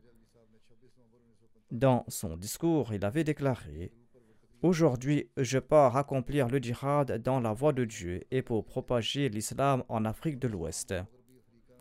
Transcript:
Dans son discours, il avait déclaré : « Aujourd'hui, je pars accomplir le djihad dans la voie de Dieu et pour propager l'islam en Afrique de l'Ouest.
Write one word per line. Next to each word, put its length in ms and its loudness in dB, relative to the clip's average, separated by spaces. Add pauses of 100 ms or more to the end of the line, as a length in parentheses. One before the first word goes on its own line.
(1700)
Dans 360 4
son 300 -8
discours, 560 -2
il 120 -2
avait 180 0
déclaré : « 680 -4 (720)
Aujourd'hui, 760 4
je 200 0
pars 380 6
accomplir 540 0
le 100 0
djihad 640 0
dans 160 0
la 140 0
voie 180 2
de 140 -2
Dieu 440 -8
et 120 -2
pour 240 -2
propager 640 -2
l'islam 580 -2
en 160 -2
Afrique 340 -4
de 120 -4
l'Ouest. 440 -6 (880)